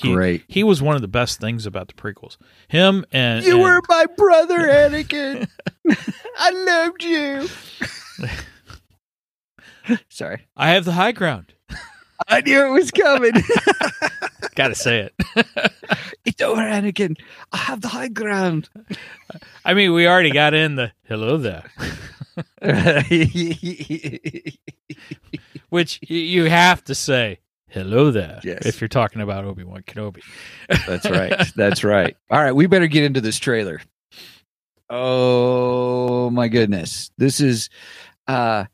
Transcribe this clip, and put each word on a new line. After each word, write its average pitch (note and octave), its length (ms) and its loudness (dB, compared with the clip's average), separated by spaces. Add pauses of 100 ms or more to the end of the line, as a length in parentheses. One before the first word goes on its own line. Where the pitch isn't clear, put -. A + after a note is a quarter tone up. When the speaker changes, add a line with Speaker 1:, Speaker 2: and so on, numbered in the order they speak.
Speaker 1:
He, F#2+ 120 0
Speaker 2:
great. F#2 360 0
Speaker 1:
he G3 160 0
was F3+ 180 4
one D3 140 2
of C3+ 60 -4
the G2 60 -8
best A#2+ 320 -4
things A2 260 -6
about F#2+ 200 -10
the - 80 -20
prequels. - 420 -14 (320)
Him F#3+ 440 2
and, A#2+ 320 0
Speaker 2:
You F4+ 100 6
Speaker 1:
and F4+ 80 6
Speaker 2:
were F4+ 260 6
my E4 180 4 (100)
brother, F4 420 4
Anakin. D4 880 2 (420)
Speaker 1:
<laughs> - 80 4 (420)
Speaker 2:
I F4 120 2
loved E4+ 540 -2
you. D4 420 -4 (720)
<laughs> A#2 100 -8 (1800)
Sorry. - 380 -12 (100)
Speaker 1:
I D3 140 0
have F3+ 140 2
the F3 80 -2
high F#3+ 200 0
ground. D3 420 -6 (760)
Speaker 2:
I A#3 140 2
knew C#4 240 4
it C4 40 -4
was C#4+ 200 2
coming. C4+ 420 4 (600)
<laughs> - 600 -8
Speaker 1:
Gotta C3 200 0
say A#2 340 -2
it. - 60 -20 (220)
<laughs> - 360 -2 (540)
Speaker 2:
It's G#3 160 -4
over, A3 180 0
Anakin. G3+ 560 -2 (340)
I - 60 -8
have B3+ 240 -6
the A#3 80 -10
high B3+ 200 -8
ground. G3 600 -2 (960)
Speaker 1:
I F3 80 2
mean, F#3+ 220 4
we E3+ 120 4
already F3 240 6
got D3 220 4
in D#3 240 0
the A#2+ 160 -4 (120)
"hello A2+ 340 -2
there," F#2+ 260 -6 (960)
<laughs> - 0 -
Speaker 2:
<laughs> D#3+ 1900 -2 (1200)
Speaker 1:
which E3+ 380 -2
y-, D#3+ 80 -6
you E3+ 280 0
have E3+ 400 4
to C3+ 100 -8
say A#2 440 -2 (300)
"hello A2 420 2
there" F2+ 340 -4
Speaker 2:
Yes. F#2 220 -8
Speaker 1:
if - 140 -2
you're A2 80 -4
talking A2 340 -2
about G2+ 220 -6
Obi-Wan F#2+ 380 -14
Kenobi. G#2 400 -14 (460)
<laughs> - 180 0
Speaker 2:
That's F#2+ 220 -4
right. F#2 260 0 (220)
That's G2+ 280 2
right. G2+ 320 2 (140)
All C#3 120 4
right, C3+ 120 2
we D#3 120 6
better F3+ 200 4
get D3+ 180 2
into C3+ 180 0
this A2 160 -4
trailer. G#2 420 -4 (1120)
Oh B2 1400 0
my A#2+ 180 0
goodness. G#2 680 0
This C3+ 240 0
is, B2 300 0 (560)
uh, A2+ 480 -2